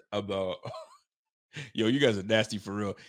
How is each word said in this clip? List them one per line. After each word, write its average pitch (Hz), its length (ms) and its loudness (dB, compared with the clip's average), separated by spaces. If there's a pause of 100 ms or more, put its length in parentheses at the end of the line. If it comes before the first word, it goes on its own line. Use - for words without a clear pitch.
(120)
about, 98 460 -2 (560)
<laughs> - 600 -18
yo, 110 140 0
you 131 120 4
guys 120 180 4
are 92 60 -4
nasty 110 340 2
for 98 160 -8
real. 101 240 -4 (120)